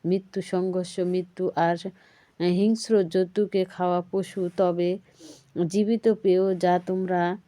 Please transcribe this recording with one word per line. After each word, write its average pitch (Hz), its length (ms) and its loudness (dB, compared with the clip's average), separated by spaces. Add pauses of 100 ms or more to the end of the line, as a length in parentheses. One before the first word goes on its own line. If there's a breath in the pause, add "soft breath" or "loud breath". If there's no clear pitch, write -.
মৃত্যু, 190 380 -2
সংঘর্ষ 185 580 -4
মৃত্যু 180 560 -2
আর 170 200 2 (640 soft breath)
হিংস্র 196 640 2
জন্তুকে 185 600 0
খাওয়া 180 460 -2
পশু। 185 460 -4
তবে 180 420 0 (680 loud breath)
জীবিত 214 420 0
পেয়েও 190 460 2
যা 180 320 2
তোমরা 185 600 -2